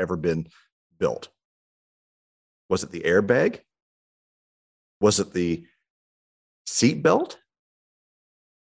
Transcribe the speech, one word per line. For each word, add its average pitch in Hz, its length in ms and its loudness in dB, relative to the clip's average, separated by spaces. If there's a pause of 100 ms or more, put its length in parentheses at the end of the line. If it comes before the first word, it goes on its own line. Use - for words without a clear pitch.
ever 90 160 -4
been 80 300 -2 (520)
built?" 69 300 -4 (1400)
Was 95 120 0
it - 80 -10
the 85 120 -12
airbag? 120 580 2 (1400)
Was 101 200 4
it - 140 -6
the 85 320 -2 (1000)
seatbelt? 160 680 0 (1300)